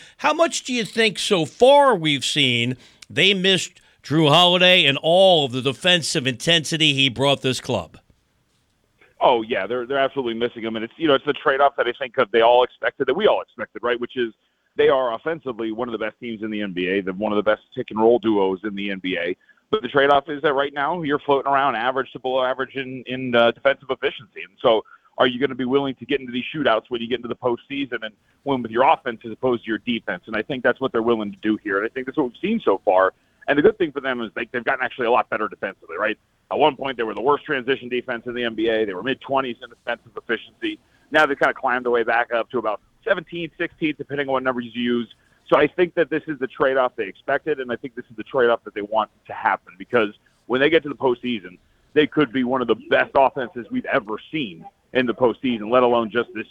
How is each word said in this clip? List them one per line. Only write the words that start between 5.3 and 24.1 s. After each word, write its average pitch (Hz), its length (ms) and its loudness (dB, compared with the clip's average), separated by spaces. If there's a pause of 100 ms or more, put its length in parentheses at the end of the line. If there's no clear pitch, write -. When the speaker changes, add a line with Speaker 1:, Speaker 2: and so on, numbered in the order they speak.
Speaker 1:
of 120 60 -4
the 127 100 -4
defensive 151 640 0
intensity 156 720 0
he 135 120 2
brought 135 360 0
this 131 180 -2
club? 95 380 -6 (1200)
Speaker 2:
Oh, 120 220 4
yeah, 107 240 -4
they're, 123 180 -4
they're 135 140 -4
absolutely 131 340 -2
missing 113 300 -4
him. 110 120 -6
And 110 100 -6
it's, - 120 -12
you 160 100 -2
know, 139 60 6
it's 135 120 0
the 143 80 -2
trade-off 139 420 2
that 123 100 0
I 120 60 -2
think 127 240 -8
that 113 160 0
they 113 100 4
all 123 220 6
expected, - 420 -4
that 131 80 -2
we 196 140 2
all 104 160 2
expected, - 400 -14
right, 120 160 -2
which 120 180 -8
is 117 160 -4 (420)
they 147 120 4
are 131 260 2
offensively 117 600 -6
one 120 160 -6
of - 20 -8
the 110 60 -6
best 107 240 -6
teams 113 200 -10
in 110 80 -8
the 107 120 -6
N 101 100 -6
B 90 160 -4
A. 98 140 0
They're 95 120 -6
one 104 200 -4
of - 20 0
the 104 80 0
best 107 200 0 (120)
pick-and-roll 113 440 2
duos 98 440 0
in 104 120 -8
the 101 160 -6
N 95 80 -8
B 92 180 -6
A. 87 180 -4 (360)
But 143 100 0
the 123 80 -6
trade-off 143 400 4
is 143 140 -8
that 151 100 2
right 143 200 -2
now 151 280 -4
you're 143 180 -2
floating 139 320 0
around 135 240 2
average 127 380 -2
to 139 60 -12
below 131 240 -2
average 127 320 -4
in, 131 320 -10
in, 127 280 -4
uh, 117 160 6
defensive 135 380 -2
efficiency. 127 520 -6